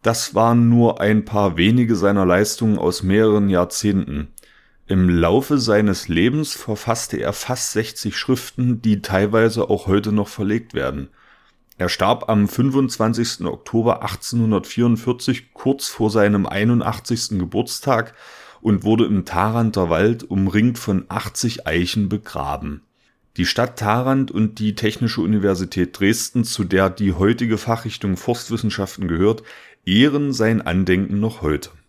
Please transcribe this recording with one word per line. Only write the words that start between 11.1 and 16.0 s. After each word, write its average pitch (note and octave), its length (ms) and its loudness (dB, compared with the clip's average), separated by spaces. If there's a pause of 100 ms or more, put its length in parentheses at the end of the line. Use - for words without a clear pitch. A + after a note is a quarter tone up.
Er F2+ 100 -2
starb - 400 0
am G#2 200 2
fünfundzwanzigsten A#2+ 1000 -2
Oktober - 560 -2
achtzehnhundertvierundvierzig, A#2 1500 -2
kurz - 340 -2
vor A2 220 -2